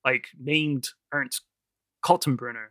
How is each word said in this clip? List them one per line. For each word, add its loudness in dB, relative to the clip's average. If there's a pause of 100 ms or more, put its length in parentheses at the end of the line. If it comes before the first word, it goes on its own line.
like, 0 (100)
named 0 (220)
Ernst -4 (600)
Kaltenbrunner. 0